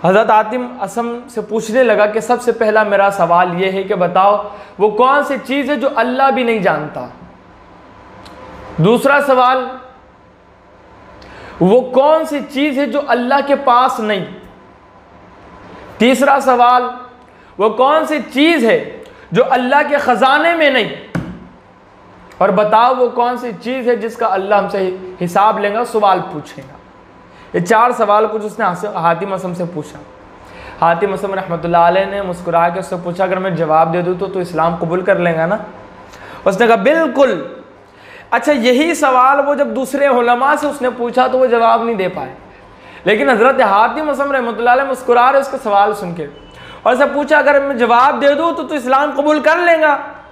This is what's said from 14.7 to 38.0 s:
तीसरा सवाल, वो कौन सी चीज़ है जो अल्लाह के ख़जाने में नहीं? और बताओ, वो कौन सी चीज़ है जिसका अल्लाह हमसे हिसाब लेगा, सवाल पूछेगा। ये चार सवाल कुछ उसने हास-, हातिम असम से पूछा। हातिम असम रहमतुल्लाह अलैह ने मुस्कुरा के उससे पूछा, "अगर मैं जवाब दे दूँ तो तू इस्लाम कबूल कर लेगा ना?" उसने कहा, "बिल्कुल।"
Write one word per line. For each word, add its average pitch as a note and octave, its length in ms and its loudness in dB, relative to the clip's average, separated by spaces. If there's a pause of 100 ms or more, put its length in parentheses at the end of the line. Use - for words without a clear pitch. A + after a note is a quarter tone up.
तीसरा C4+ 440 4
सवाल, B3 480 2 (680)
वो G#3+ 140 2
कौन C#4 340 2
सी D4+ 160 -4
चीज़ C#4+ 440 2
है F#3 120 4 (560)
जो A3 100 4
अल्लाह B3+ 400 0
के D4 160 -2
ख़जाने C#4+ 560 2
में D4+ 160 2
नहीं? G#3+ 180 0 (1500)
और G3 140 2
बताओ, G#3+ 440 2
वो B3+ 160 0
कौन B3 280 -2
सी A#3 160 -10
चीज़ A#3 340 -6
है A#3+ 100 0
जिसका A3 300 -6
अल्लाह G3 320 0
हमसे F#3+ 600 -6
हिसाब F3+ 380 2
लेगा, G3+ 280 -2
सवाल G3 360 2
पूछेगा। C#3+ 520 -14 (800)
ये F3+ 80 0
चार A3+ 320 4
सवाल G#3+ 320 2
कुछ G#3+ 180 -6
उसने G#3+ 200 -6
हास-, F#3+ 320 -4
हातिम E3+ 360 -2
असम F3+ 220 -6
से F3 120 -6
पूछा। - 320 -10 (800)
हातिम E3+ 320 0
असम F#3+ 220 -6
रहमतुल्लाह E3+ 520 0
अलैह F#3 200 2
ने G3+ 180 -6
मुस्कुरा F3 460 -2
के F3+ 100 -6
उससे F#3 180 -8
पूछा, F3 260 -4
"अगर F#3 140 -2
मैं F#3 180 -4
जवाब D#3+ 360 0
दे F3 100 -2
दूँ F3+ 140 -2
तो G3 120 -6
तू F#3 120 -6
इस्लाम E3+ 380 -2
कबूल F3 240 -4
कर F#3 180 0
लेगा E3 260 0
ना?" G#3 120 -2 (880)
उसने G3+ 200 2
कहा, A3+ 120 4
"बिल्कुल।" C4+ 520 2 (960)